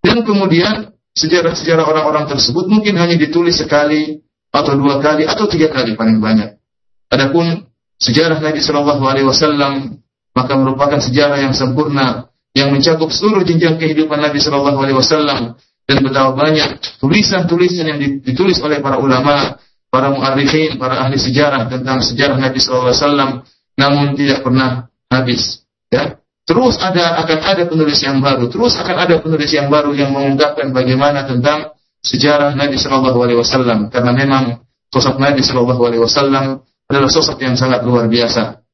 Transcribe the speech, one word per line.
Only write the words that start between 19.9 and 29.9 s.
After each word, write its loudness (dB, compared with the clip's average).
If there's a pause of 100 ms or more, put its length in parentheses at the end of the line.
muarikhin, 0
para -4
ahli -2
sejarah 0
tentang -4
sejarah -2
Nabi -2
sallallahu 0
alaihi 0
wasallam, 0 (500)
namun 2
tidak -2
pernah -2 (160)
habis, -2 (240)
ya. -2 (240)
Terus 2
ada, 0
akan 0
ada 0
penulis 0
yang 0
baru, 0
terus 0
akan -4
ada 2
penulis -2
yang 0
baru 2